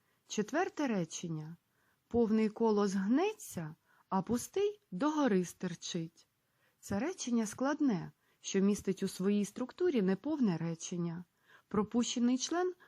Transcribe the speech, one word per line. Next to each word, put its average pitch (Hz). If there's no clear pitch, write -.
Четверте 294
речення. 165
"Повний 220
колос 208
гнеться, 202
а 190
пустий 392
догори 247
стирчить". -
Це 202
речення 240
складне, 247
що -
містить 196
у 190
своїй 202
структурі 254
неповне 196
речення. 170
Пропущений 240
член 359